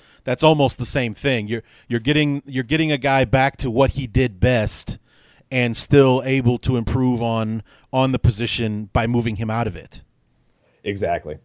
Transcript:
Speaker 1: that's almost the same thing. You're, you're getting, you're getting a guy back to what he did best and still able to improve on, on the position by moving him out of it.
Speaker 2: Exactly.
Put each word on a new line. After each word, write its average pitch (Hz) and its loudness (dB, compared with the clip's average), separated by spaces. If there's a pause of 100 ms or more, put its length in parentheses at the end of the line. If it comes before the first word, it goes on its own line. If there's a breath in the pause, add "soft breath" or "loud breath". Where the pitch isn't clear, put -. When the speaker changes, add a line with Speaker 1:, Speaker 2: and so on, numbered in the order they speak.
(240 soft breath)
Speaker 1:
that's 127 -2
almost 151 4
the 123 -6
same 117 -4
thing. 120 -2
You're, 107 -6 (240 soft breath)
you're 117 -2
getting, 143 0
you're 131 -4
getting 156 0
a 143 0
guy 135 2
back 135 2
to 131 -4
what 127 2
he 135 -6
did 110 0
best 110 0 (540 soft breath)
and 123 0
still 131 4
able 127 0
to 127 -2
improve 120 0
on, 113 -4 (300 soft breath)
on 131 2
the 127 -2
position 110 -2
by 113 0
moving 117 0
him 110 -4
out 113 -2
of 85 -8
it. - -18 (800)
Speaker 2:
Exactly. 87 -4